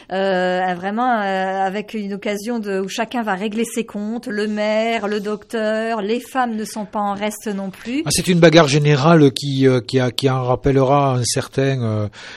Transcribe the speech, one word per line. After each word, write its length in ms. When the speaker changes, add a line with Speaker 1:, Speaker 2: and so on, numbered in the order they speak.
Speaker 1:
euh, 640
vraiment, 340
euh, 560
avec 280
une 180
occasion 480
de, 180
où 100
chacun 340
va 120
régler 300
ses 200
comptes, 440
le 180
maire, 600
le 100
docteur, 840
les 180
femmes 340
ne 100
sont 200
pas 160
en 140
reste 340
non 220
plus. 360
Speaker 2:
Ah, 60
c'est 160
une 100
bagarre 300
générale 640
qui, 340
euh, 140
qui 180
a, 140
qui 180
en 140
rappellera 680
un 100
certain, 580
euh, 260